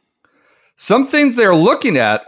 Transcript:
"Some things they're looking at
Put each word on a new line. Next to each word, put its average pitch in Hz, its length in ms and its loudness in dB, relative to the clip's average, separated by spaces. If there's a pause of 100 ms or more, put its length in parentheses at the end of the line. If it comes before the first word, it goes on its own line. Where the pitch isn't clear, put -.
(760)
"Some 262 300 0
things 285 300 -2
they're 208 180 2
looking 190 440 0
at 107 300 -2